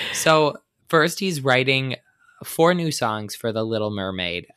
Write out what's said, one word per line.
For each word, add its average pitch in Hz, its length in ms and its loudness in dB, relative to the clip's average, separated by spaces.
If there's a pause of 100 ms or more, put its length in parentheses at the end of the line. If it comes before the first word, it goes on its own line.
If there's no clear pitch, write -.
(140)
So, 156 440 4 (320)
first, 165 320 2
he's 180 220 -2
writing 131 540 2 (480)
four 165 300 2
new 170 160 -2
songs 107 440 -4
for - 160 -4
The 110 140 -2
Little 107 260 -2
Mermaid, 92 560 -6 (100)